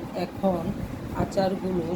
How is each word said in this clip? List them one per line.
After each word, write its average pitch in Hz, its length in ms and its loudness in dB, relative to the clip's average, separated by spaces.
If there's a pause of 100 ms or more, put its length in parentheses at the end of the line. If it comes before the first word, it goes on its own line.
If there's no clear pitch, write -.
(160)
এখন 180 440 2 (560)
আচারগুলো, 185 680 2 (120)